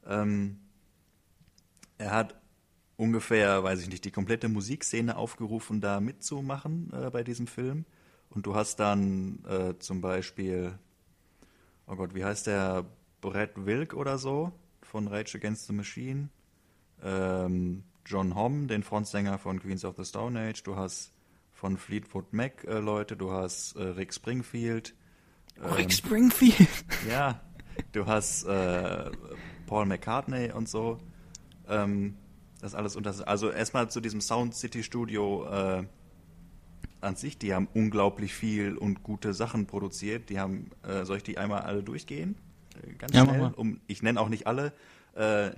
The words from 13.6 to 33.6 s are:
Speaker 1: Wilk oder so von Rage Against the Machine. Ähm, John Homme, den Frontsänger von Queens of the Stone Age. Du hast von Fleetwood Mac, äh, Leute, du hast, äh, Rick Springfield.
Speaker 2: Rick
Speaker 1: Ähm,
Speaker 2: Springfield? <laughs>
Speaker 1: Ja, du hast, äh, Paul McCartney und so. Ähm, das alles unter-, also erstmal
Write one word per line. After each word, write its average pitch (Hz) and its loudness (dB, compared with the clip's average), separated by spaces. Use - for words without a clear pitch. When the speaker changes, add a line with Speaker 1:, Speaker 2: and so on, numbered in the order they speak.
Speaker 1:
Wilk 127 -2
oder 139 -2
so 139 -2
von 107 -6
Rage 104 -6
Against 107 -4
the 104 -4
Machine. 127 -6
Ähm, 92 0
John 95 0
Homme, 131 0
den 107 0
Frontsänger 101 -2
von 95 -4
Queens 92 -6
of 92 -6
the 95 -8
Stone 113 -4
Age. 110 -6
Du 98 -6
hast 95 -6
von 95 -2
Fleetwood - -6
Mac, 123 -4
äh, 110 -2
Leute, 104 -2
du 92 -4
hast, 92 -4
äh, 98 -6
Rick 92 -4
Springfield. 117 -4
Speaker 2:
Rick 170 0
Speaker 1:
Ähm, 180 -2
Speaker 2:
Springfield? 220 10
<laughs> - -2
Speaker 1:
Ja, 131 2
du 101 0
hast, - 2
äh, 90 2
Paul 104 2
McCartney 120 0
und 113 -4
so. 113 -2
Ähm, 101 0
das 101 -10
alles 104 -4
unter-, 101 -4
also 104 2
erstmal 113 0